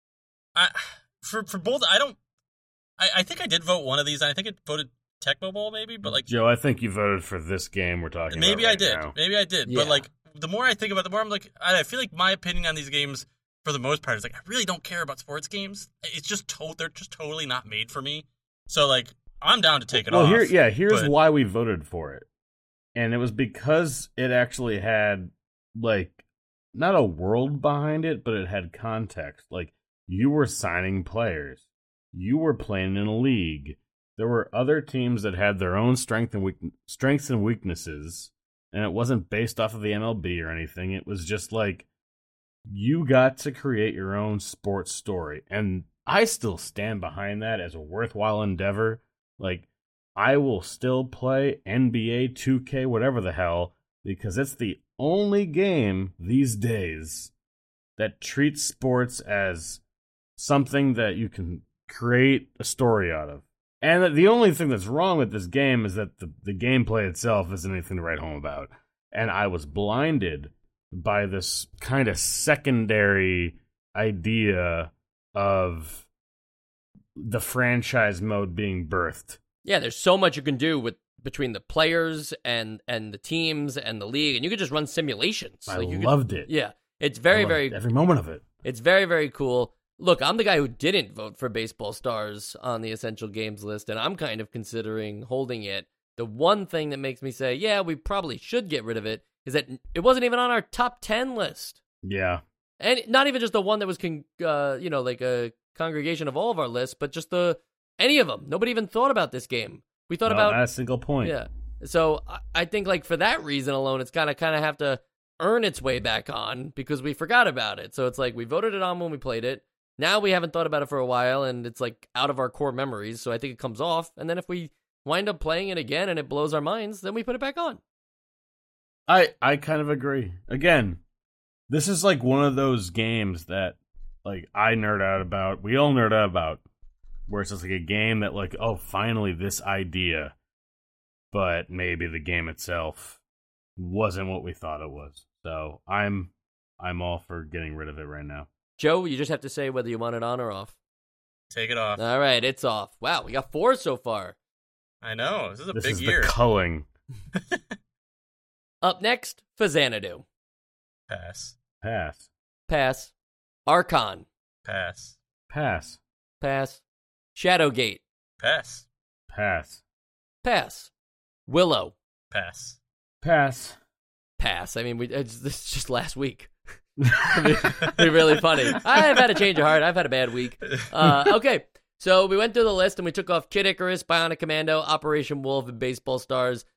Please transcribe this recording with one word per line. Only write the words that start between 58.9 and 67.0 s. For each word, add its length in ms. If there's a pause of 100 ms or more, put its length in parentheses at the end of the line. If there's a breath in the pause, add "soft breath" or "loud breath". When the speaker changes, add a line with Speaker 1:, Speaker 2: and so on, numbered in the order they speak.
Speaker 2:
as 600 (560)
something 580
that 220
you 120
can 340 (260)
create 600 (120)
a 40
story 460
out 200
of. 100 (400)
And 340
the 140
only 240
thing 160
that's 180
wrong 320
with 140
this 140
game 380
is 120
that 220
the, 120 (140)
the 100
gameplay 540